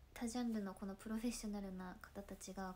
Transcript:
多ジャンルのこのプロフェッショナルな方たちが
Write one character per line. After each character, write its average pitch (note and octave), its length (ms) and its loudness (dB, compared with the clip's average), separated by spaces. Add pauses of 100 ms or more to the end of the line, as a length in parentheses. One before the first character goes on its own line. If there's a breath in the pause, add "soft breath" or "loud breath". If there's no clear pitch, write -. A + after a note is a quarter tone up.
(160)
多 A#3+ 120 0
ジ A#3+ 120 2
ャ B3 40 4
ン A#3 100 4
ル G#3+ 100 4
の F#3+ 120 0
こ G3+ 120 -2
の G3 80 0
プ - 140 -8
ロ A3 80 4
フ A3+ 100 4
ェ A#3+ 40 6
ッ - 20 0
シ A3+ 140 -2
ョ G#3 40 2
ナ G3+ 100 2
ル F#3+ 140 0
な F#3 260 -2
方 - 220 -6
た G3 140 -6
ち - 180 -6
が F#3 220 0